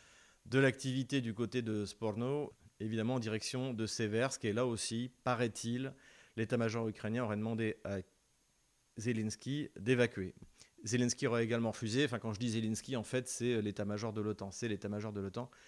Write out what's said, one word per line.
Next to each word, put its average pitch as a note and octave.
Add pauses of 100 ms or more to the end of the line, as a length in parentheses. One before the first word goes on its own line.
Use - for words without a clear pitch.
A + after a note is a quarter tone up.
(440)
de -
l'activité C3
du A2+
côté A#2+
de G#2+
Sporno, A#2 (280)
évidemment A2
en C3
direction A#2+
de A2
Seversk. A2+
Et G#2
là A#2+
aussi, A#2 (140)
paraît-il, A#2+ (420)
l'état-major A2+
ukrainien A2
aurait G#2+
demandé A2
à G2 (1000)
Zelensky A#2 (100)
d'évacuer. A2+ (500)
Zelensky A#2+
aurait A#2
également A#2
refusé. A#2
Enfin, A#2+
quand A2
je F#2+
dis A#2+
Zelensky, A2
en A2
fait, B2+
c'est A#2
l'état-major G#2
de G#2+
l'otan. G2+
C'est A#2
l'état-major G#2
de G2+
l'otan A#2 (180)